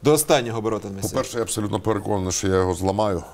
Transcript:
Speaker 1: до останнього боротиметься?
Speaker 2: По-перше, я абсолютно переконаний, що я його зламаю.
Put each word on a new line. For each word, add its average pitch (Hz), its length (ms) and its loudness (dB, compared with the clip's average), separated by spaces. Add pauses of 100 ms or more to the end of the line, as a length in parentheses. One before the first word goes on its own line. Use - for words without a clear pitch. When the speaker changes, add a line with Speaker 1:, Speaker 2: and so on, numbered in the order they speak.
Speaker 1:
до 147 120 4
останнього 120 480 2
боротиметься? 101 480 -4
Speaker 2:
По-перше, 127 280 -4
я 113 60 0
абсолютно 107 360 -2
переконаний, 98 520 -2
що 95 160 -2
я 95 80 4
його 92 180 4
зламаю. 95 500 0 (100)